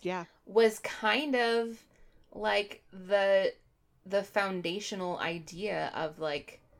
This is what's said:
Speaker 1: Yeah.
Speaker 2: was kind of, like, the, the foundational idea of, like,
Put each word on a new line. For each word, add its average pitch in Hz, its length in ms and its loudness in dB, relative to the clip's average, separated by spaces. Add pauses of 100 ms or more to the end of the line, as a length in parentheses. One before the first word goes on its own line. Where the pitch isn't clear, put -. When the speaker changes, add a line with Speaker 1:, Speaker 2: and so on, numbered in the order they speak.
Speaker 1:
Yeah. 180 220 -4 (200)
Speaker 2:
was 220 320 6
kind 254 580 0
of, 233 480 0 (480)
like, 208 520 -2 (100)
the, 196 580 4 (540)
the 196 180 0
foundational 185 920 -4
idea 165 800 -6
of, 151 240 -6
like, 147 420 -6 (180)